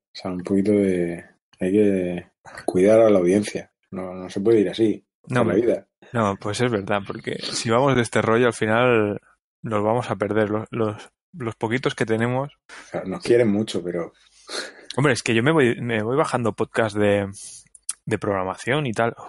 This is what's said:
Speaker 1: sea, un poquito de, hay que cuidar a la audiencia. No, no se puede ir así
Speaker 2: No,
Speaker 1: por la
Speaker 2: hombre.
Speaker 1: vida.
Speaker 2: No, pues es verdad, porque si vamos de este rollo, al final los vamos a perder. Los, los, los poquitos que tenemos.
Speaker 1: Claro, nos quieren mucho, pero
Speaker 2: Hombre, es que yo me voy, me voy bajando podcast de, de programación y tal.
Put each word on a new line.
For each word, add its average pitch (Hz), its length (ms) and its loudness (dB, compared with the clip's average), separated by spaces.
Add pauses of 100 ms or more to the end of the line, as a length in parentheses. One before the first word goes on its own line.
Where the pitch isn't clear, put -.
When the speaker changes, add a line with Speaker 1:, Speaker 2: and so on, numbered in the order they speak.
(140)
Speaker 1:
sea, - 180 -10
un 90 120 -6
poquito 98 280 2
de, 90 540 0 (340)
hay 92 120 -2
que 95 560 2 (380)
cuidar 107 360 6
a 110 80 6
la 98 100 6
audiencia. 95 520 0 (200)
No, 92 220 -10
no 92 160 -12
se 101 100 -6
puede 110 220 4
ir 90 80 2
así 107 340 0 (240)
Speaker 2:
No, 127 160 0
Speaker 1:
por - 40 2
la 87 80 0
Speaker 2:
hombre. 110 60 4
Speaker 1:
vida. 113 260 0 (260)
Speaker 2:
No, 104 260 0
pues 104 220 -4
es 123 100 0
verdad, 101 340 -2
porque - 360 -8
si - 300 -6
vamos 131 260 4
de 120 60 2
este 110 180 0
rollo, 113 260 4
al 113 60 0
final 110 680 2 (440)
los 107 200 -2
vamos 113 260 0
a 110 60 -2
perder. 104 360 0
Los, 107 200 -4
los, 110 400 -4 (220)
los 117 240 -8
poquitos 131 380 -2
que 123 100 -2
tenemos. 120 480 -2 (380)
Speaker 1:
Claro, - 180 -8
nos 92 120 -8
quieren 120 300 4
mucho, 101 320 -2
pero 87 300 -8 (840)
Speaker 2:
Hombre, 135 160 2
es 113 120 -2
que 117 120 0
yo 113 80 2
me 147 80 4
voy, 131 300 2
me 117 200 -4
voy 117 140 -2
bajando 123 380 0
podcast 110 420 -2
de, 101 320 2 (800)
de 107 140 -2
programación 101 680 -2
y 110 60 -4
tal. 113 200 0 (160)